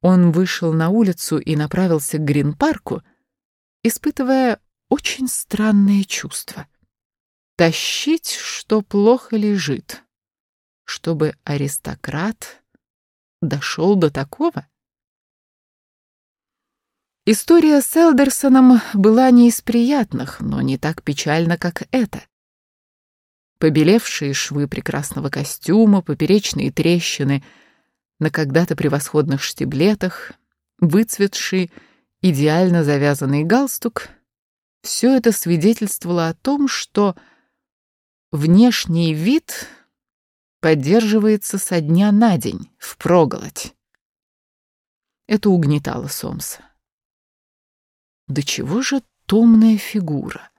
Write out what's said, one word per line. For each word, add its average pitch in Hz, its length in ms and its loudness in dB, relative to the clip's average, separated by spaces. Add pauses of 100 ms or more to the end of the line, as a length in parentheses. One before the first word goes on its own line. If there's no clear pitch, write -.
Он 180 300 4
вышел 170 420 -2
на 160 160 0
улицу 190 500 -2
и 156 160 -4
направился 160 640 -2
к 156 40 -4
Грин-парку, 147 800 -2 (800)
испытывая 262 800 -2 (280)
очень - 380 -4
странное 202 760 0
чувство. - 640 -12 (880)
«Тащить, - 760 -2
что - 500 -4
плохо 220 540 0
лежит» 202 680 -4 (840)
чтобы 156 580 -4
аристократ 143 1200 -8 (760)
дошёл 160 540 -2
до 165 140 2
такого? 147 580 -6 (2500)
История 302 560 4
с - 160 -6
Элдерсоном 262 840 6 (140)
была 220 380 4
не 240 180 8
из - 120 -2
приятных, 233 800 -2
но 139 220 -6
не 135 160 -2
так 156 260 -6
печальна, 165 540 -2
как - 340 -8
эта. 254 320 -4 (1400)
Побелевшие 156 760 0
швы 143 360 -6
прекрасного 139 600 -8
костюма, 185 720 2
поперечные 151 680 -2
трещины 147 720 -2 (760)
на 156 120 -2
когда-то 151 460 -2
превосходных 139 680 -2
штиблетах, 170 880 -4 (460)
выцветший, 185 960 -2 (500)
идеально 165 640 2
завязанный 143 580 0
галстук — 240 640 -2 (720)
всё - 320 0
это 233 200 2
свидетельствовало 175 960 -2
о 165 40 -8
том, 277 360 -2
что - 460 -2 (1160)
внешний 170 840 2
вид 190 540 -4 (960)
поддерживается 208 960 2
со 175 240 -4
дня 170 300 2
на 208 260 4
день, 107 400 -8
впроголодь. - 1000 -2 (1500)
Это 214 220 0
угнетало 143 580 0
Сомса. - 560 -12 (1600)
Да 143 140 -4
чего 147 400 -6
же 269 200 -4 (240)
томная 220 520 6
фигура? 156 800 -8